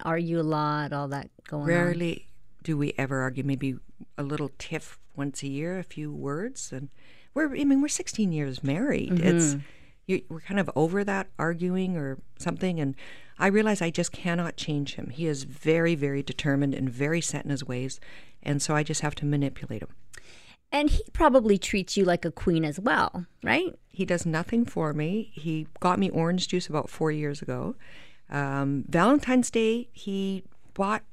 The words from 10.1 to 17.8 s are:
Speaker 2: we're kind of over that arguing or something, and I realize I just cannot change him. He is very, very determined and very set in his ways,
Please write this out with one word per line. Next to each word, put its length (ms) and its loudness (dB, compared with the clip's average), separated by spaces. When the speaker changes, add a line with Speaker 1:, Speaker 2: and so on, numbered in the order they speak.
Speaker 2:
we're 140 -10
kind 180 -2
of 160 2
over 300 2
that 220 0
arguing 560 0
or 220 -4
something, 420 -2
and 140 0
I 80 6
realize 340 4
I 80 2
just 220 0
cannot 460 -2
change 380 -2
him. 160 -8
He 160 -4
is 180 -2
very, 500 4
very 280 0
determined 500 2
and 160 0
very 320 0
set 240 -4
in 60 -2
his 140 -2
ways, 340 -6